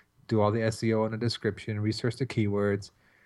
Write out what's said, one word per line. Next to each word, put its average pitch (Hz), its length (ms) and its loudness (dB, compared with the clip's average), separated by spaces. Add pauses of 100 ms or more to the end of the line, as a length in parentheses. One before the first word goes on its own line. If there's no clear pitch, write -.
(280)
do 110 120 4
all 104 120 6
the 113 100 0
S 110 220 -2
E 113 100 4
O 110 100 2
and 110 100 -2
the 110 40 -6
description, 110 640 -4
research 110 360 -2
the 131 100 -4
keywords. 101 640 0 (360)